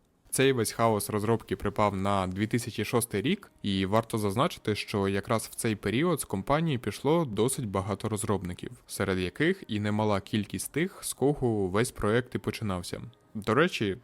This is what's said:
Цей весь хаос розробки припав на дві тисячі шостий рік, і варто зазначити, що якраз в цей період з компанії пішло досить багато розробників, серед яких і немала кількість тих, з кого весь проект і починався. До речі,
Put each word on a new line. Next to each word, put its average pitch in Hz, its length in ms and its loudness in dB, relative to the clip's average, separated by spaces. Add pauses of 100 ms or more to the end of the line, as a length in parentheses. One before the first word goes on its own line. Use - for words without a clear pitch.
(300)
Цей 135 220 4
весь 117 200 2
хаос 113 380 2
розробки 107 460 0
припав 101 400 0
на 98 320 2
дві 95 200 -2
тисячі 110 380 -4
шостий 107 360 0
рік, 151 300 -2 (100)
і 95 240 2
варто 113 320 0
зазначити, 107 580 0
що 98 320 0
якраз 98 360 0
в - 120 -14
цей 110 200 0
період 139 460 0
з - 40 -10
компанії 143 520 0
пішло 147 480 0
досить 113 420 0
багато 98 420 -2
розробників, 90 640 -2 (160)
серед 95 320 0
яких 123 480 0
і 104 120 -2
немала 104 420 2
кількість - 500 -4
тих, 175 300 -4
з - 120 -6
кого 123 540 2
весь 104 240 0
проект 110 440 0
і - 20 -4
починався. 101 640 -4 (320)
До 110 200 0
речі, 123 500 2